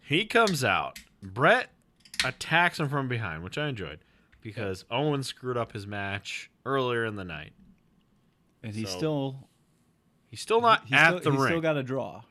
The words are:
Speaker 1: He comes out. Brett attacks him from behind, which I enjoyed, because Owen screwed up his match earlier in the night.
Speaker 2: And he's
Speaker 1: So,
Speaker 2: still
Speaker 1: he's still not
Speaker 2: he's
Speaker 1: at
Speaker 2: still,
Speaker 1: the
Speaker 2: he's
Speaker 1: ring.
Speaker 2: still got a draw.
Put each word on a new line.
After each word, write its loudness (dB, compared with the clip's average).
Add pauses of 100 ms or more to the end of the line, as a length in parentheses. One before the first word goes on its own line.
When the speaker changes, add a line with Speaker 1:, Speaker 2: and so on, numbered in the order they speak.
Speaker 1:
He 0
comes 4
out. 0 (220)
Brett 2 (540)
attacks 0
him 0
from -2
behind, -6
which -10
I -4
enjoyed, -8 (420)
because -8
Owen 0
screwed -6
up -4
his -8
match -8 (160)
earlier 0
in -6
the -8
night. -12 (1120)
Speaker 2:
And -10
he's -6
Speaker 1:
So, -8
Speaker 2:
still -4 (800)
Speaker 1:
he's -14
still 2
not 4
Speaker 2:
he's -2
Speaker 1:
at 8
Speaker 2:
still, 4
Speaker 1:
the 2
Speaker 2:
he's 4
Speaker 1:
ring. 4
Speaker 2:
still 2
got 2
a -2
draw. -6